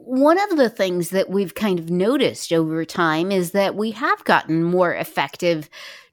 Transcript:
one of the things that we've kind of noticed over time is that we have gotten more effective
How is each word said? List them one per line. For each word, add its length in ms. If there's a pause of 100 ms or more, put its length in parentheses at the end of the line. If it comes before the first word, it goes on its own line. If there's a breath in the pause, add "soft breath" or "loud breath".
one 360
of 180
the 120
things 420
that 180
we've 240
kind 240
of 140
noticed 600
over 340
time 460
is 200
that 240
we 160
have 340
gotten 380
more 320
effective 720 (440 loud breath)